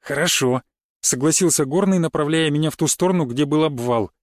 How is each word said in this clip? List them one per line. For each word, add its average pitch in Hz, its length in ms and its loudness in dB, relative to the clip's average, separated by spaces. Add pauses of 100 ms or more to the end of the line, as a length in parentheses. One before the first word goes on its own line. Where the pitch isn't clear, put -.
"Хорошо", — 139 600 -2 (380)
согласился 156 640 0
Горный, 185 340 2
направляя 160 500 0
меня 151 200 0
в - 80 -8
ту 160 100 0
сторону, 180 380 0
где 127 200 0
был 151 180 2
обвал. 120 480 0 (120)